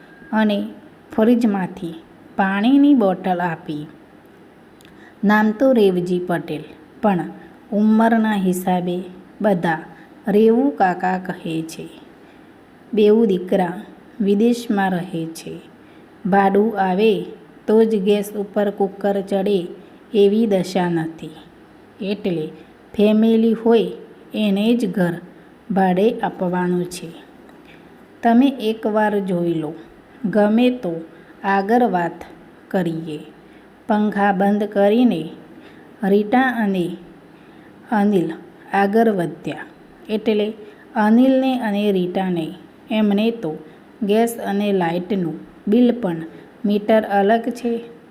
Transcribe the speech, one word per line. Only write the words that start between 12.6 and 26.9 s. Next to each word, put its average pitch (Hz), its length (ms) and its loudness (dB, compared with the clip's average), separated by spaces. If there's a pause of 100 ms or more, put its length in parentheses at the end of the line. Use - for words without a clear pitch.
બેઉ 214 320 6
દીકરા 180 560 -2 (380)
વિદેશમાં 202 680 0
રહે 170 360 -6
છે. 165 340 -14 (680)
ભાડું 202 540 2
આવે 190 440 0 (420)
તો 220 180 6
જ 220 120 0
ગેસ 208 360 0
ઉપર 202 380 -4
કુકર 202 500 -4
ચડે 190 460 -2 (480)
એવી 208 320 4
દશા 185 420 0
નથી. 160 420 -4 (760)
એટલે 190 400 -4 (500)
ફેમિલી 226 560 4
હોય 220 340 2 (480)
એને 214 420 0
જ 214 160 -2
ઘર 175 220 0 (560)
ભાડે 190 500 2
આપવાનું 180 640 -2
છે. - 240 -12 (1120)